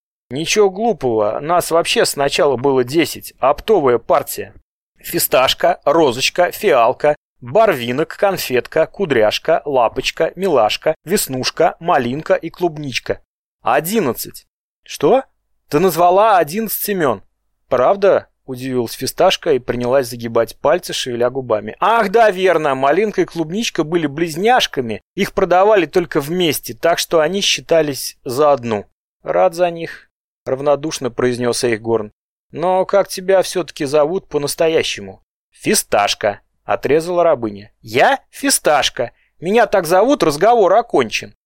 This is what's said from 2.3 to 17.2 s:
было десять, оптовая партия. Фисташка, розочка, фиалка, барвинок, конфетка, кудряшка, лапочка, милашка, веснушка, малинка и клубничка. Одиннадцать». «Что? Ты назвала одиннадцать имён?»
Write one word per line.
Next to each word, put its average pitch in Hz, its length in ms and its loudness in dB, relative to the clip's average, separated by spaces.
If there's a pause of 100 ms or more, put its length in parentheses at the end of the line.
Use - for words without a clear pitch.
было 131 300 2
десять, 147 540 -2
оптовая 139 580 2
партия. 110 560 -2 (440)
Фисташка, - 840 0
розочка, 143 720 2
фиалка, 147 640 2 (240)
барвинок, 135 760 0
конфетка, 165 720 0
кудряшка, 143 800 0
лапочка, 131 720 -2
милашка, 156 640 0
веснушка, 139 800 -2
малинка 156 540 0
и 165 140 -6
клубничка. 147 680 -6 (420)
Одиннадцать». 151 840 -2 (380)
«Что? 220 380 0 (440)
Ты 147 120 0
назвала 185 580 4
одиннадцать 185 540 -4
имён?» 139 320 -2 (440)